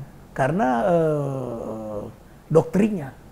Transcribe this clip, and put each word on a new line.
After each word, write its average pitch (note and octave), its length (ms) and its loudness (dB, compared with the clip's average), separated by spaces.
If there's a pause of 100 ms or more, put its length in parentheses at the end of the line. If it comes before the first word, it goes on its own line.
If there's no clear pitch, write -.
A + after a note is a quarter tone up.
(300)
Karena, D#3+ 380 0 (180)
eh, C3 1120 -2 (460)
doktrinnya. F3+ 640 2 (220)